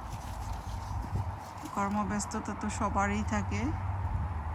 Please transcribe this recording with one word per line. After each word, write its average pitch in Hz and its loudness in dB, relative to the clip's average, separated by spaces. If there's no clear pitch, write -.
কর্মব্যস্ততা 208 0
তো 214 0
সবারই 202 4
থাকে, 202 2